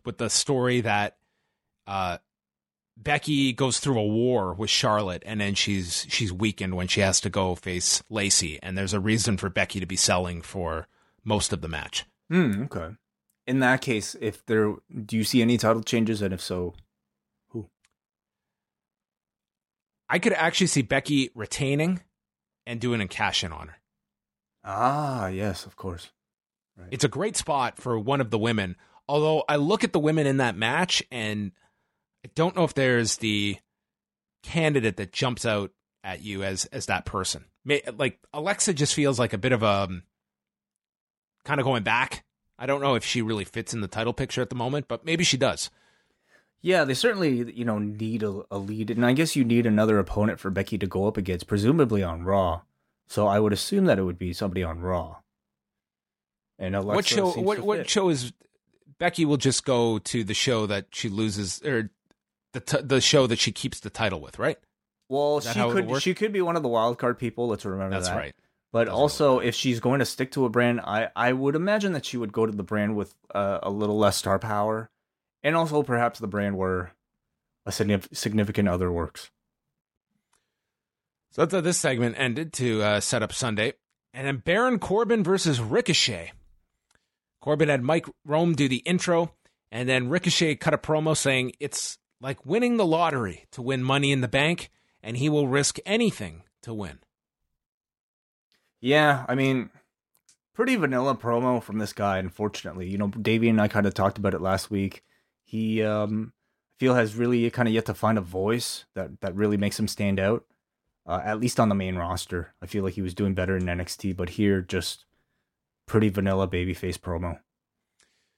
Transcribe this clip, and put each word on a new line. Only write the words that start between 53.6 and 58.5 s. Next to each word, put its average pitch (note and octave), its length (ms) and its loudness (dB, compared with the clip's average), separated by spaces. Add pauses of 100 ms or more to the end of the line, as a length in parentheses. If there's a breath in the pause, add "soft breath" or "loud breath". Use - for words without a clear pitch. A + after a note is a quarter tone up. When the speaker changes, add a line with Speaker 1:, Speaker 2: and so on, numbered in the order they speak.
Speaker 2:
that A#2+ 120 6
it F#2+ 60 0
would F2+ 160 -4
be F2+ 120 -4
somebody F#2 320 -2
on E2 160 -4
Raw. F2 380 -4 (1400)
And F#2+ 160 -4
Alexa G2+ 200 0
Speaker 1:
What G3+ 100 0
show? F#3+ 260 2
Speaker 2:
seems F3+ 140 -4
Speaker 1:
What, G#3 100 2
Speaker 2:
to - 80 -6
Speaker 1:
what G#3 160 0
Speaker 2:
fit. - 100 -6
Speaker 1:
show G3 200 2
is B2+ 220 -2 (680)